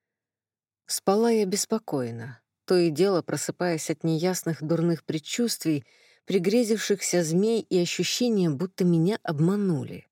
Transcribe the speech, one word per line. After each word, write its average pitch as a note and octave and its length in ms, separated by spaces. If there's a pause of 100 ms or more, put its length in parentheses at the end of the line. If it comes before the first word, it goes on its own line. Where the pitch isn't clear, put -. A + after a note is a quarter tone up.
(840)
Спала A3 460
я G#3+ 160
беспокойно, B2+ 960 (240)
то F#3 100
и F3 140
дело F3 320
просыпаясь - 680
от - 160
неясных E3 580
дурных E3 420
предчувствий, D#3+ 840 (400)
пригрезившихся G3 1000
змей G3 380
и - 160
ощущения, F3+ 720
будто F3+ 340
меня F3 380
обманули. D#3+ 880